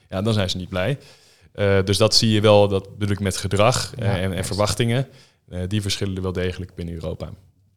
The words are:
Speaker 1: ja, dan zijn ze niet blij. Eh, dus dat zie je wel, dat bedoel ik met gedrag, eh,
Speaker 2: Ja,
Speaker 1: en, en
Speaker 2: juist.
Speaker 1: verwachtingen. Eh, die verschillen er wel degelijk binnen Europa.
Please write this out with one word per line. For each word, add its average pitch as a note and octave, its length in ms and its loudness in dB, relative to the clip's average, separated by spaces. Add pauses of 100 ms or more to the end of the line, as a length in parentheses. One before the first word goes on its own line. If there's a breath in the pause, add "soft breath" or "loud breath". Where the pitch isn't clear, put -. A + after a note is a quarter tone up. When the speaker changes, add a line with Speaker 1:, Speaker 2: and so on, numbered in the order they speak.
(100)
Speaker 1:
ja, F#2+ 120 -4
dan A2 120 0
zijn G2 160 0
ze - 80 -6
niet F2+ 120 -10
blij. F#2+ 280 -4 (540 soft breath)
Eh, G2 320 2
dus G2 140 2
dat G#2+ 180 4
zie A#2 160 4
je G#2+ 100 4
wel, G#2 260 8
dat G2 300 -4
bedoel G2+ 160 -2
ik G2 80 -4
met G2 160 -2
gedrag, G#2+ 580 0
eh, - 120 -4
Speaker 2:
Ja, G2 100 0
Speaker 1:
en, F2+ 60 -2
en F#2+ 80 -2
Speaker 2:
juist. F2+ 160 -4
Speaker 1:
verwachtingen. A#2 600 0 (420 soft breath)
Eh, F2 180 -10
die G#2 140 -2
verschillen G2 340 -4
er F#2 60 -6
wel F#2 100 -4
degelijk F2+ 440 -6
binnen E2+ 200 -8
Europa. D#2+ 340 -8 (480)